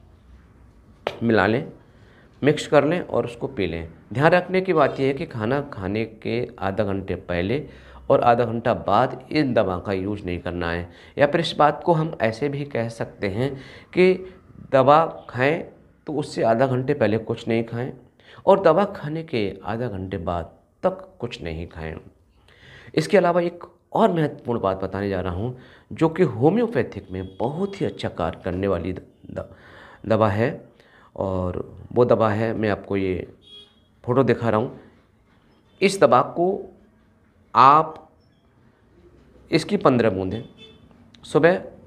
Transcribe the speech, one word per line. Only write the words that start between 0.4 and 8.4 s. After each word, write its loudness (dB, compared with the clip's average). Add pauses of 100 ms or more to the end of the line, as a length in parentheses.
मिला 4
लें, -2 (720)
मिक्स 2
कर 4
लें 0
और -2
उसको -8
पी -2
लें। -8 (200)
ध्यान 4
रखने 2
की 0
बात 2
यह 2
है 2
कि -6
खाना -2
खाने -6
के -6 (100)
आधा -2
घंटे -4
पहले -4 (420)
और 6
आधा 4